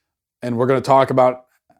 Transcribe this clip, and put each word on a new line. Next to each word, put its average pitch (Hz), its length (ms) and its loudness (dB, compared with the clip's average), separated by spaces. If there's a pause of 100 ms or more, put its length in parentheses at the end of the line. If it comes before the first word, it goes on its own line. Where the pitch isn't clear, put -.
(420)
And 120 160 -8
we're 127 80 0
gonna 131 140 0
talk 135 300 2
about 127 380 0 (320)